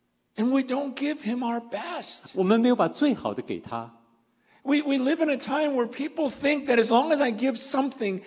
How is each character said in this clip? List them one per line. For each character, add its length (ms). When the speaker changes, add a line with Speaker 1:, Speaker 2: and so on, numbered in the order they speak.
Speaker 1:
And 120
we 140
don't 320
give 240
him 200
our 220
best. 720
Speaker 2:
我 100
们 160
没 80
有 80
把 140
最 240
好 200
的 80
给 200
他。 320
Speaker 1:
We, 180
we 160
live 260
in 60
a 80
time 380
where 120
people 420
think 360
that 120
as 100
long 280
as 60
I 100
give 240
something, 720